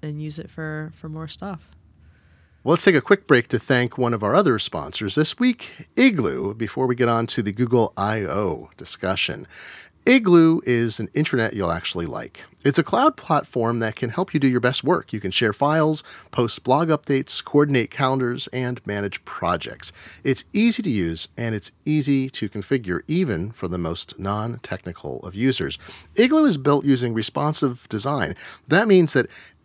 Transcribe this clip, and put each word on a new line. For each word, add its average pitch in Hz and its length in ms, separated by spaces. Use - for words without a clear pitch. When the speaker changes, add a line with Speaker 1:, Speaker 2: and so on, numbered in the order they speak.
Speaker 1:
and 151 200
use 151 160
it 160 100
for, 156 460
for 160 160
more 156 180
stuff. 190 400
Speaker 2:
Well, 135 80
let's 170 120
take 185 100
a 135 80
quick - 240
break 123 220
to 117 100
thank 123 400
one 120 160
of 107 80
our 107 120
other 156 240
sponsors 85 560
this 156 240
week, - 580
Igloo, 139 580
before 117 320
we 123 80
get 120 160
on 117 160
to - 160
the 101 100
Google 117 420
I 107 280
O 82 560
discussion. - 680
Igloo 175 580
is 117 340
an 110 100
intranet 131 440
you'll 95 180
actually 85 360
like. - 380
It's 135 140
a 170 40
cloud 277 360
platform 120 640
that 110 160
can 120 140
help 180 220
you 151 80
do 135 80
your 123 120
best 123 220
work. 160 300
You 107 80
can 95 100
share 107 220
files, 151 500
post - 340
blog 147 240
updates, 143 560
coordinate 143 460
calendars, 131 580
and 123 380
manage 101 400
projects. - 640
It's 131 200
easy 220 280
to 190 80
use, 85 460
and 117 180
it's - 160
easy 139 460
to - 180
configure, 101 600
even 120 420
for 92 180
the 90 100
most 85 400
non-technical 101 1040
of 92 140
users. 120 440
Igloo 294 300
is 190 100
built 139 300
using 123 260
responsive 135 800
design. 110 440
That 202 220
means 180 240
that 127 180